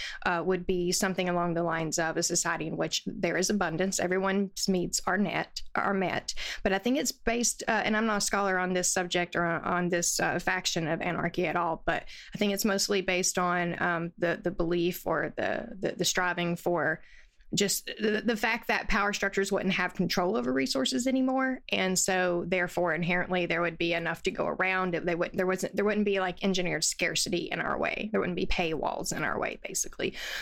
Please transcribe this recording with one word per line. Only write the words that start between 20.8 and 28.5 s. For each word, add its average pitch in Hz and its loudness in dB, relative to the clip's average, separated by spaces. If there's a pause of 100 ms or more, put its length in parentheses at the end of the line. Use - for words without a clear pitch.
anymore. 262 0 (100)
And 185 2
so 180 2
therefore 175 0
inherently 180 0
there 170 0
would 165 0
be 170 2
enough 165 -2
to 180 0
go 160 -2
around. 185 0
They 165 0
wouldn't, 170 -2
there 185 2
wasn't, 185 0
there 202 2
wouldn't 208 4
be, 196 2
like, 185 -2
engineered 175 2
scarcity - 0
in - -4
our - -2
way. - -2
There 202 2
wouldn't 180 0
be 185 0
paywalls - 0